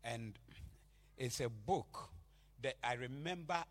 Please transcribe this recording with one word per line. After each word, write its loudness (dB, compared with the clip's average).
And -2
it's 0
a 4
book 0
that 4
I 4
remember 0